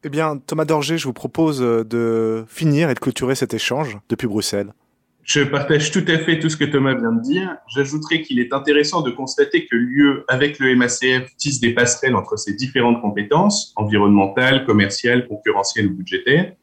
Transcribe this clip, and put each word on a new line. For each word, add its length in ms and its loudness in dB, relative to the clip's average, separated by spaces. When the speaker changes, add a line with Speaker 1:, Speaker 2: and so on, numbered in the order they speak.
Speaker 1:
Eh 60 -8
bien, 280 -2
Thomas 280 -4
Dorger, 320 0
je 80 -6
vous 80 -4
propose, 480 -2
euh, 240 0
de 600 -2
finir 440 0
et 40 0
de 60 -6
clôturer 360 -2
cet 180 -4
échange 440 -4
depuis 180 -2
Bruxelles. 460 -4
Speaker 2:
Je 180 0
partage 500 0
tout 160 0
à 100 2
fait 220 0
tout 100 0
ce 80 -4
que 80 0
Thomas 300 2
vient 160 -2
de 100 0
dire. 340 -4
J'ajouterai 560 -2
qu'il 160 -2
est 140 -2
intéressant 480 2
de 100 -2
constater 560 -2
que 80 -2
l'U 280 2
E, 240 0
avec 300 0
le 140 2
M 100 4
A 80 2
C 320 0
F, 160 -14
tisse 220 -4
des 160 0
passerelles 400 2
entre 220 -4
ses 180 -6
différentes 460 2
compétences, 760 0
environnementales, 880 4
commerciales, 640 2
concurrentielles 580 -2
ou 80 0
budgétaires 580 0